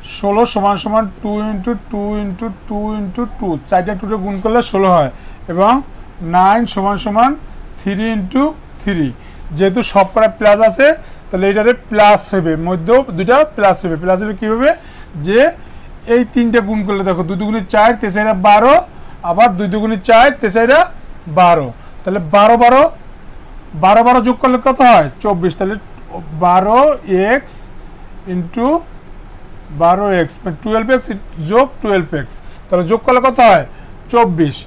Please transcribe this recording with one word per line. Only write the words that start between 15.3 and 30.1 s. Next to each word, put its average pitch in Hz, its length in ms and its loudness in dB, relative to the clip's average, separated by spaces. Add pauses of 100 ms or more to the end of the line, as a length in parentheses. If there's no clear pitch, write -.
এই 247 80 2 (120)
তিনটা 233 340 2
গুণ 214 180 -2
করলে 196 220 -2
দেখো, 180 200 -2
দুই 190 120 -6
দুগুণে 214 220 -4 (120)
চার, 214 160 4 (120)
তেসেরা 214 320 -2 (140)
বারো, 214 260 6 (560)
আবার 214 180 4 (100)
দুই 202 140 -2
দুগুণে 214 240 -2 (120)
চার, 233 180 6 (160)
তেসেরা 233 360 2 (600)
বারো। 170 300 4 (340)
তাহলে 190 180 -4 (140)
বারো, 214 200 6 (100)
বারো, 254 180 6 (1000)
বারো, 208 220 6
বারো 247 200 4
যোগ 247 160 0
করলে 254 240 2
কত 262 120 0 (120)
হয়? 151 180 6 (140)
চব্বিশ। 185 360 0
তাহলে 196 180 -4 (680)
বারো 190 380 4 (500)
এক্স - 220 -4 (800)
into 180 360 -4 (1120)
বারো 185 240 2 (140)